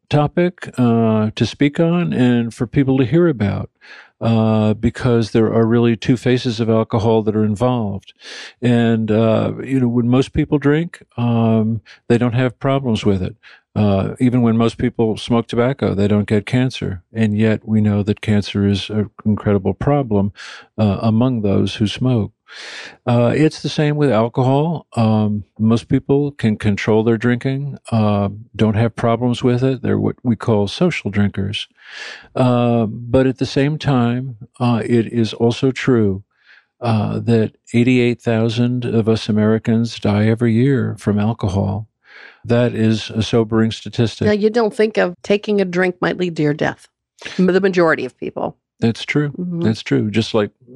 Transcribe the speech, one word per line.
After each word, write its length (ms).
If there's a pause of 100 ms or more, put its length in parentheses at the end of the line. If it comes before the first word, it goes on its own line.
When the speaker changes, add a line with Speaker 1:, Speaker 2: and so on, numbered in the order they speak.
Speaker 1:
topic, 580 (100)
uh, 580
to 100
speak 340
on 320
and 420
for 120
people 320
to 80
hear 220
about, 420 (500)
uh, 540
because 580
there 220
are 120
really 300
two 220
faces 420
of 100
alcohol 520
that 140
are 100
involved. 680 (500)
And, 480
uh, 420 (100)
you 160
know, 80
when 220
most 240
people 240
drink, 460 (140)
um, 640 (280)
they 80
don't 160
have 260
problems 460
with 160
it. 140 (400)
Uh, 440
even 220
when 160
most 200
people 400
smoke 300
tobacco, 460
they 140
don't 200
get 200
cancer. 560 (100)
And 240
yet 300
we 120
know 240
that 180
cancer 440
is 240
an 220 (120)
incredible 520
problem, 580 (460)
uh, 220
among 400
those 340
who 100
smoke. 460 (760)
Uh, 300
it's 280
the 60
same 280
with 140
alcohol. 760 (100)
Um, 480 (160)
most 300
people 420
can 260
control 460
their 140
drinking, 600 (140)
uh, 380 (260)
don't 200
have 200
problems 480
with 180
it. 200
They're 180
what 240
we 140
call 300
social 440
drinkers. 560 (680)
Uh, 500
but 420
at 120
the 60
same 320
time, 600 (220)
uh, 260
it 260
is 220
also 380
true, 520 (560)
uh, 400
that 360 (180)
eighty-eight 480
thousand 640
of 240
us 180
Americans 720
die 280
every 260
year 440
from 220
alcohol. 720 (560)
That 300
is 340
a 140
sobering 480
statistic. 560
Speaker 2:
Now, 40
you 200
don't 220
think 240
of 260
taking 360
a 60
drink 340
might 180
lead 200
to 60
your 100
death. 340 (520)
M-, 80
the 120
majority 460
of 120
people. 380 (260)
Speaker 1:
That's 240
true. 240
Speaker 2:
Mm-hmm. 320
Speaker 1:
That's 200
true. 300
Just 220
like 180 (240)